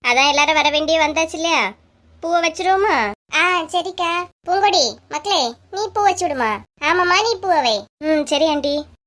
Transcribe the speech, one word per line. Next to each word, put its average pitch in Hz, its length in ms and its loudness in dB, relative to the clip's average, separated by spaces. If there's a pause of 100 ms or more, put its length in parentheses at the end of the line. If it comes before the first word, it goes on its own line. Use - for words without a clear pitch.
அதான் 262 260 2
எல்லாரும் 294 280 2
வர 294 100 2
வேண்டிய 311 300 0
வந்தாச்சு 320 380 -2
இல்லையா? 320 240 0 (600)
பூவை 339 200 0
வச்சிருவோமா? 370 540 0 (380)
ஆ, 311 80 2 (320)
சரிக்கா. 349 360 -2 (360)
பூங்கொடி, 381 380 2 (240)
மக்களே, 339 320 -2 (320)
நீ 392 100 -6 (120)
பூ 415 80 0
வச்சு 370 240 2
விடுமா. 254 240 -2 (380)
ஆமாம்மா, 349 340 2
நீ 466 100 0 (120)
பூவை 339 220 2
வை. 220 100 2 (280)
ம், 302 280 0
சரி 302 200 2
ஆண்டி. 285 220 -2 (320)